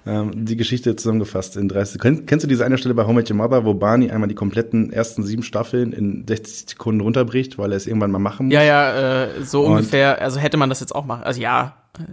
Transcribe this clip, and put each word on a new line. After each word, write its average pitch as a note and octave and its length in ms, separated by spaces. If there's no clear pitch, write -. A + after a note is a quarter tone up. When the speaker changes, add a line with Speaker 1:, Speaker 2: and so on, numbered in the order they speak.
Speaker 1:
Ähm, G#2+ 400
die A2+ 120
Geschichte A#2 400
zusammengefasst G#2+ 580
in G2+ 140
dreißig. G2+ 320
Kenn-, C#3+ 240
kennst - 180
du D3+ 60
diese B2 160
eine C3 120
Stelle B2+ 160
bei A2+ 120
How G#2+ 60
I A#2 40
Met A2+ 160
Your G#2 60
Mother, A#2+ 260
wo A2 100
Barney G#2+ 380
einmal G#2+ 160
die G2+ 80
kompletten A2 560
ersten A2+ 320
sieben G#2+ 200
Staffeln A#2 500
in G#2 340
sechzig - 440
Sekunden A2 280
runterbricht, A#2 580
weil G2+ 140
er G2 60
es G2 100
irgendwann G#2+ 240
mal F#2+ 80
machen G2+ 280
muss? C3 60
Speaker 2:
Ja, D3 100
ja, C3+ 600
äh, B2+ 220
so C#3 180
Speaker 1:
Und D#3 140
Speaker 2:
ungefähr. C#3 440
Also C3+ 200
hätte D3+ 160
man C#3 100
das C3 140
jetzt - 120
auch C#3+ 120
machen. A#2+ 180
Also B2 160
ja, B2 380